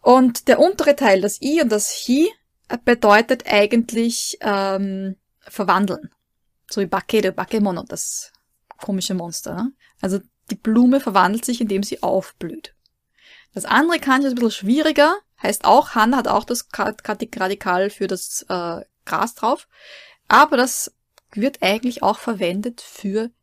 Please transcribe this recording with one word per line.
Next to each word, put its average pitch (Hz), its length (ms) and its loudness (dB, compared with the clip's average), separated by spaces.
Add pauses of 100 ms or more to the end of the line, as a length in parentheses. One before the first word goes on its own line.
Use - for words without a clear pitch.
Und 254 460 4
der 254 120 6
untere 302 360 4
Teil, 196 260 4
das 196 200 -4
I 311 200 0
und 233 100 2
das 208 180 0 (180)
Hi, 311 240 2 (360)
äh, 240 160 -8
bedeutet 226 640 4
eigentlich, 233 920 0
ähm, 196 760 -4 (240)
verwandeln. 190 720 -2 (600)
So 208 120 -4
wie 190 40 0
Bakeru, 190 460 -2
Bakemono, 190 520 -4
das - 480 -10 (480)
komische 190 340 -6
Monster, 170 420 -8
ne? 233 160 -4 (300)
Also 190 180 -2 (320)
die 202 40 -4
Blume 247 440 4
verwandelt 196 440 2
sich, 240 180 -4
indem 202 220 -2
sie - 200 -8
aufblüht. - 720 -6 (800)
Das 196 120 -10
andere 320 340 2
Kanji 269 280 0
ist 254 60 -2
ein - 20 -4
bisschen 233 160 0
schwieriger, 294 680 2 (240)
heißt - 240 -4
auch - 300 4
Hana, 233 220 2
hat 254 100 -2
auch - 160 0
das - 260 -8
Ka-, 202 240 -4
Ka-, - 240 -8 (180)
Radikal 196 540 -2
für 196 180 -6
das, - 400 -8
äh, 170 340 -6 (240)
Gras 220 300 -4
drauf. 254 320 -2 (600)
Aber 285 280 6
das - 380 -2 (380)
wird 247 300 -4
eigentlich 226 420 -2
auch 208 160 0
verwendet 208 640 -6
für 220 500 -8 (120)